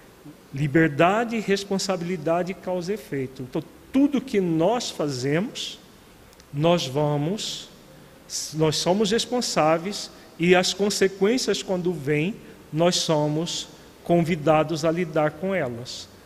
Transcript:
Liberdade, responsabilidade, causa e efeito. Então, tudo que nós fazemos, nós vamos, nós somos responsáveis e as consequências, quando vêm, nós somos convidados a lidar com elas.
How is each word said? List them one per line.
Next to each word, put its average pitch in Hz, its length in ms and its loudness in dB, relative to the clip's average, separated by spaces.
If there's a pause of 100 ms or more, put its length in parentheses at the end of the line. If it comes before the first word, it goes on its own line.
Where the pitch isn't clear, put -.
(520)
Liberdade, 165 880 2
responsabilidade, 185 1160 -2
causa 180 360 -4
e 214 40 -4
efeito. 135 480 -8
Então, 147 200 -6 (300)
tudo 277 260 4
que 208 220 0
nós 180 480 2
fazemos, 147 880 -4 (720)
nós 160 360 2
vamos, 147 840 -2 (880)
nós 156 220 2
somos 185 340 0
responsáveis 202 1000 0 (300)
e 180 160 6
as 185 180 2
consequências, 196 880 0
quando 180 320 -2
vêm, 151 420 -2 (380)
nós 170 220 4
somos 151 720 0 (360)
convidados 156 800 2
a 165 60 2
lidar 156 440 0
com 190 200 -4
elas. 123 560 -6 (160)